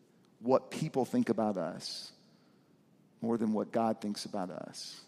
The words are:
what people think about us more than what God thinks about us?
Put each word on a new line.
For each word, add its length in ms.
what 300
people 360
think 240
about 260
us 560
more 160
than 160
what 180
God 300
thinks 240
about 240
us? 580